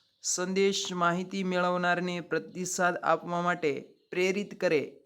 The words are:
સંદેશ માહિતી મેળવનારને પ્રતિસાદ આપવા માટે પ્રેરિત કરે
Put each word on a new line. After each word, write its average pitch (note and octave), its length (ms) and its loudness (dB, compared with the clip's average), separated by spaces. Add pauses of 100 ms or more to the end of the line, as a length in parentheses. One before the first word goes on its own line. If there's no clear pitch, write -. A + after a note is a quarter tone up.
(220)
સંદેશ F#3+ 720 0
માહિતી F#3 520 0
મેળવનારને F3+ 760 0
પ્રતિસાદ F3 760 -2
આપવા E3+ 460 0
માટે F3 300 0 (380)
પ્રેરિત F#3 500 -2
કરે E3 200 2 (260)